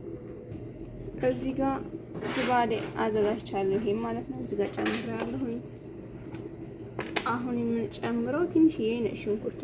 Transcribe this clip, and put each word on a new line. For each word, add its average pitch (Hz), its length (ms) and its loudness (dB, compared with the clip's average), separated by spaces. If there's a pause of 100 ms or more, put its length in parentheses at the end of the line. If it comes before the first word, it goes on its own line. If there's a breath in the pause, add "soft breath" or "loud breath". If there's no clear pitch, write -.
(1200)
እዚህ 254 300 0
ጋር 269 220 2 (540)
ዝባዴ 240 420 2 (260)
አዘጋጅቻለሁ፣ 208 800 2
ይሄ 220 200 2
ማለት 233 300 -2
ነው። 262 120 -6
እዚህ 233 180 -2
ጋር 202 160 2
ጨምሬያለሁኝ። 226 880 2 (1700)
አሁን 240 260 0
የምንጨምረው 233 920 0
ትንሽዬ 320 420 6 (120)
ነጭ 220 180 0
ሽንኩርት - 460 -2